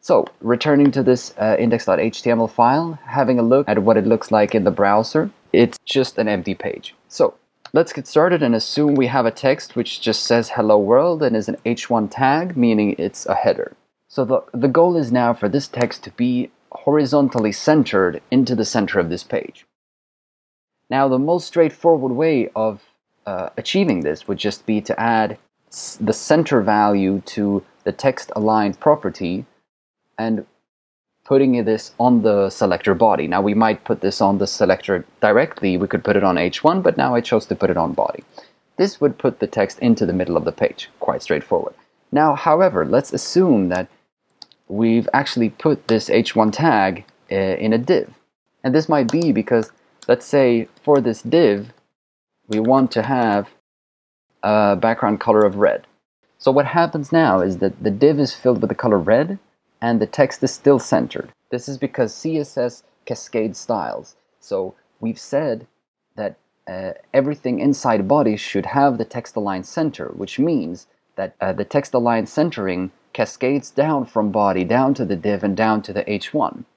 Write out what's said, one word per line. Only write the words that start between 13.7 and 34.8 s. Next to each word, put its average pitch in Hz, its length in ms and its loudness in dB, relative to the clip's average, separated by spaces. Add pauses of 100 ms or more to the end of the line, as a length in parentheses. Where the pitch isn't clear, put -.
So - 180 -4
the, 123 160 0 (120)
the 123 140 0
goal 170 300 2
is 131 140 -2
now 120 240 2
for - 120 -4
this 139 200 -2
text - 380 -6
to 117 60 -16
be 123 380 -2 (220)
horizontally 139 800 0
centered 104 720 2 (100)
into 127 240 2
the 107 100 0
center 104 340 -2
of 85 100 0
this 87 140 -6
page. - 440 -8 (1200)
Now, 135 180 2
the 131 120 2
most 170 260 0
straightforward 156 680 2
way 143 420 0
of, 107 260 -2 (460)
uh, 92 280 -8
achieving 160 440 0
this 76 280 -6
would 98 120 -4
just - 260 -6
be 107 160 0
to - 180 -6
add 113 380 0 (300)
s-, - 340 -14
the 107 120 0
center 151 480 2
value 101 680 2
to 101 360 -2 (200)
the 101 80 -2
text - 440 -4
aligned 107 440 0
property 101 680 -2 (720)
and 110 260 -4 (840)
putting 131 380 2
this 110 360 -2
on 120 240 4
the 101 260 2
selector 95 460 0
body. 85 320 2
Now, 90 120 0
we 101 140 0
might 110 300 0
put - 180 -4
this 98 180 -2
on 101 200 2
the 98 80 -2
selector 92 580 0 (160)